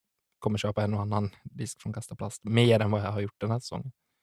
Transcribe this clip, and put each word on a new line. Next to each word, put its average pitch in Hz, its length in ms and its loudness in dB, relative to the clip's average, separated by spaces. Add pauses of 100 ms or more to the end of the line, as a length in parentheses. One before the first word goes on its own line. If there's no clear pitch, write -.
(380)
kommer 107 200 0
köpa 107 260 -2
en 104 100 0
och 104 60 0
annan 104 300 -2 (140)
disk - 360 -12
från 107 120 -8
Kasta 113 240 -12
Plast, - 280 -10
mer 113 360 6
än 107 100 2
vad 107 100 2
jag 98 120 -2
har 104 80 -4
gjort 101 200 -6
den 107 100 -2
här 117 80 0
säsongen. 123 340 -10 (300)